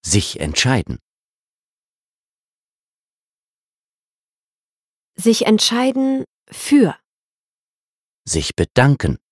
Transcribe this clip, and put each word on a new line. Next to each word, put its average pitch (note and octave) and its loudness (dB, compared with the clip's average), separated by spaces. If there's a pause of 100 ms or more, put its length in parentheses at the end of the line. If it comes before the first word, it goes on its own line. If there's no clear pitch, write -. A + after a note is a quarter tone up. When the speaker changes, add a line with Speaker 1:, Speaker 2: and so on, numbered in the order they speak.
Speaker 1:
Sich - -2
entscheiden. D#2+ -2 (4000)
Speaker 2:
Sich - 0
entscheiden C4 0 (260)
für. - 2 (1300)
Speaker 1:
Sich - -4
bedanken. B2 0 (120)